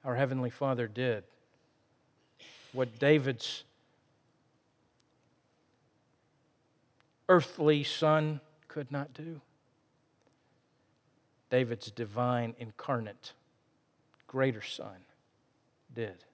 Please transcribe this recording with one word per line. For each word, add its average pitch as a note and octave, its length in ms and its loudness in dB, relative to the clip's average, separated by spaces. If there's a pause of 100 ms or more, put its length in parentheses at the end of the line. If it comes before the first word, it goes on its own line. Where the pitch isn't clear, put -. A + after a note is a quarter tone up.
our B2+ 100 -2
Heavenly B2+ 360 0
Father B2 360 -2
did. A2 380 -4 (1500)
What A#2+ 280 -2
David's C#3 640 2 (3750)
earthly D3+ 540 6
son D#3 580 2 (280)
could C#3+ 240 -10
not C#3+ 200 -6
do, D#3+ 280 -14 (2000)
David's A#2+ 400 0
divine A#2 680 -2
incarnate A2+ 760 -6 (960)
greater C3 340 0
son - 440 -12 (840)
did. A2 420 -10